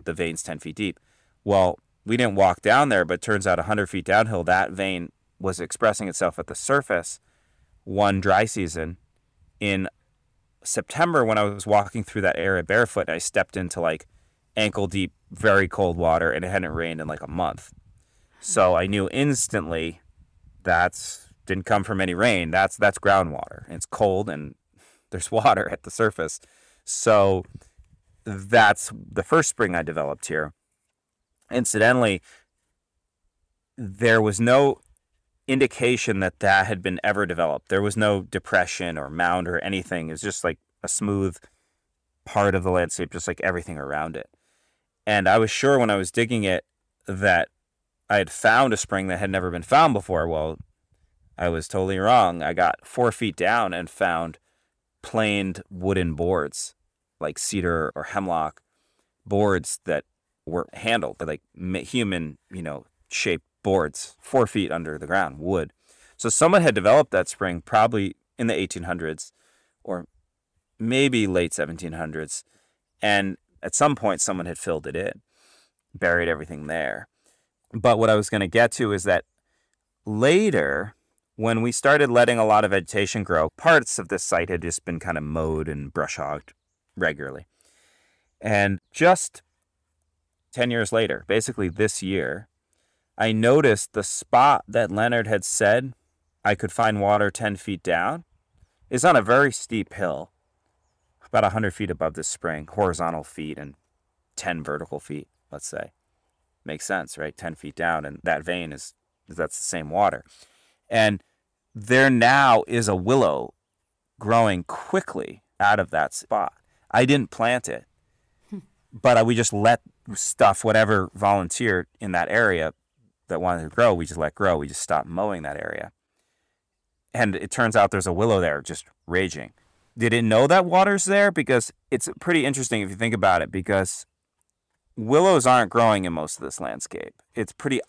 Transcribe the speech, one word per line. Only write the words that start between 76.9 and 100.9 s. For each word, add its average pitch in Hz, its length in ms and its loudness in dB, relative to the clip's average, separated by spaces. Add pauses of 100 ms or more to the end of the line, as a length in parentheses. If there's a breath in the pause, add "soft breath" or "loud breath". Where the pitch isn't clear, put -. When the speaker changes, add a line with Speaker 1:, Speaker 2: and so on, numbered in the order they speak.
Speaker 1:
But 113 260 4
what 113 100 4
I 107 60 6
was 104 140 0
gonna 101 180 0
get 117 260 4
to 113 180 -2
is 95 120 -2
that 92 220 2 (800)
later, 107 920 0 (400)
when 113 260 0
we 120 100 0
started 143 380 4
letting 120 300 4
a 110 60 4
lot 107 200 4
of 95 60 -4
vegetation 101 520 -2
grow, 80 280 0
parts 156 480 2
of 92 80 -10
this 92 160 -4
site 85 260 -2
had 87 120 -4
just 85 240 -6
been 85 140 -6
kind 82 180 -6
of 76 60 -6
mowed 78 460 -4
and 71 240 -10
brush 76 220 -6
hogged 73 380 -10 (420)
regularly. 73 520 -4 (920)
And 101 380 0 (120)
just - 500 2 (1080)
ten 120 200 -2
years 113 200 -2
later, 113 360 0
basically 107 400 0
this 101 340 -2
year, 92 460 -4 (680)
I 110 160 0
noticed 117 580 4
the 104 120 -2
spot - 640 4
that 107 240 0
Leonard 113 360 0
had 104 160 0
said 123 500 2 (500)
I 101 120 2
could 95 160 -6
find 110 300 0
water 104 280 2
ten 104 280 -4
feet 95 260 -10
down 95 400 -2 (640)
is 123 140 -2
on 175 140 6
a 117 40 6
very 123 300 4
steep - 420 -6
hill, 87 380 -6 (920)